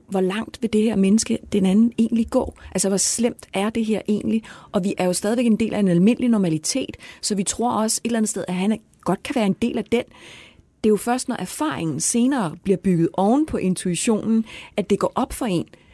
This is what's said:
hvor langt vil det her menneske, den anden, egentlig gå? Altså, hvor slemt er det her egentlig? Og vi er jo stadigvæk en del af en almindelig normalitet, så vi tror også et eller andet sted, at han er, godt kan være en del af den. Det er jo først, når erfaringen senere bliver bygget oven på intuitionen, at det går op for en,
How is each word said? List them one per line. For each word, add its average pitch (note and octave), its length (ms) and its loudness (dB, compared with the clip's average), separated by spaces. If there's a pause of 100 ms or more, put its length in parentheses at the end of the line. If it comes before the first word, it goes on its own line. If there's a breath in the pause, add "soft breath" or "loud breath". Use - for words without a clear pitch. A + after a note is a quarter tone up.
hvor F#3+ 120 0
langt F#3+ 400 -4
vil A#3 120 -2
det G#3+ 100 4
her A3 120 0
menneske, G#3 420 2 (140)
den G3 140 2
anden, G#3+ 320 4
egentlig A3+ 320 0
gå? - 260 -2 (160 loud breath)
Altså, F#3+ 180 -2
hvor G3 80 0
slemt - 560 -2
er G3 160 -2
det A3+ 160 -2
her G#3+ 220 0
egentlig? G#3+ 360 0 (280 loud breath)
Og G3 120 -2
vi G3 140 -2
er F#3 80 0
jo F3+ 80 2
stadigvæk A3+ 320 0
en G#3+ 140 4
del A3+ 140 -2
af G3+ 60 -2
en G3+ 80 2
almindelig F#3+ 420 4
normalitet, G3 680 -2 (240 loud breath)
så - 140 -2
vi G3 80 -2
tror A#3 280 -4
også A3 320 -2
et - 40 -4
eller A#3 120 0
andet G#3+ 100 0
sted, - 180 -6
at F3+ 60 -6
han F#3+ 180 0
er, G#3+ 60 0 (240)
godt F3+ 220 -2
kan - 120 -8
være A3+ 100 2
en G3 160 2
del A#3 160 -2
af A3 80 -4
den. A#3 180 0 (800 loud breath)
Det A3 60 4
er - 20 6
jo G#3 60 4
først, B3 320 -4
når A#3+ 60 -4
erfaringen E3 640 -4
senere A#3 640 0
bliver F#3+ 140 2
bygget E3+ 360 2
oven A#3 320 2
på B3 120 -6
intuitionen, G#3 880 0 (320 loud breath)
at G3+ 120 -4
det G3 100 2
går F3+ 160 0
op B3+ 180 -2
for - 120 -6
en, F3+ 200 -2 (280 soft breath)